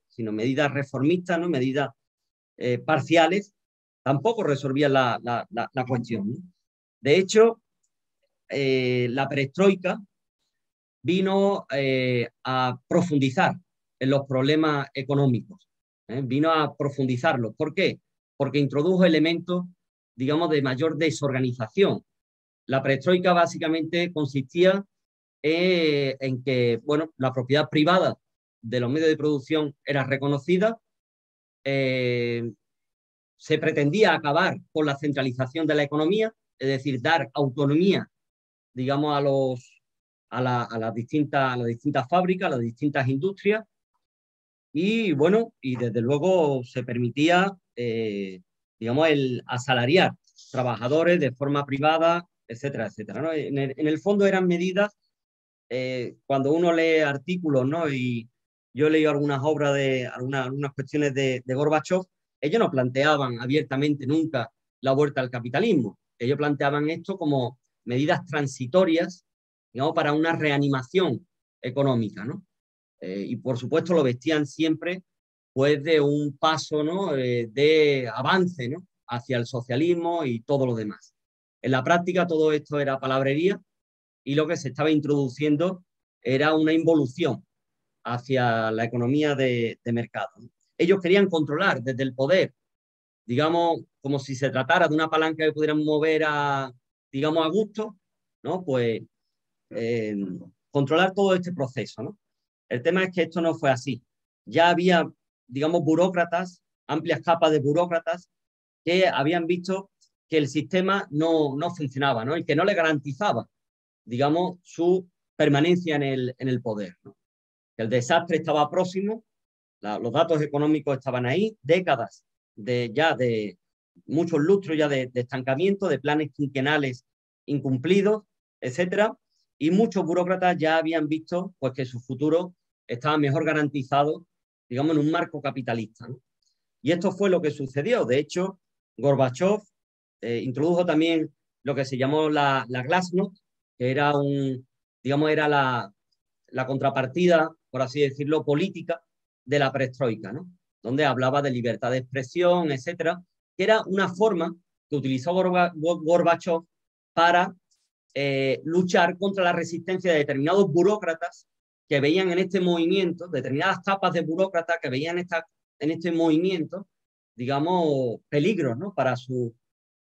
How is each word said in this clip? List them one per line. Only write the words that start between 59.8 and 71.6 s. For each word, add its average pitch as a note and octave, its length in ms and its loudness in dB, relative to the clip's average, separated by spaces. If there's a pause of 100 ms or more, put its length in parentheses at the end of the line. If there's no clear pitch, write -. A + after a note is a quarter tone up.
algunas, B2+ 400 -6
algunas C#3 260 -6
cuestiones C#3+ 400 -2
de, C3 320 -2
de B2+ 100 -4
Gorbachov, D3+ 500 0 (360)
ellos D#3+ 180 0
no F#3+ 120 2
planteaban C3 680 0
abiertamente C#3+ 680 -2
nunca D3 440 0 (300)
la C3+ 120 2
vuelta C#3+ 260 2
al B2+ 100 -2
capitalismo. B2 680 0 (180)
Ellos C3 200 0
planteaban D3 520 0
esto E3+ 280 -6
como C3+ 420 -2 (260)
medidas C#3+ 400 0
transitorias, D#3 1000 0 (480)
digamos, D3 200 -2
para D3+ 200 2
una D#3+ 200 2
reanimación C#3+ 920 0 (340)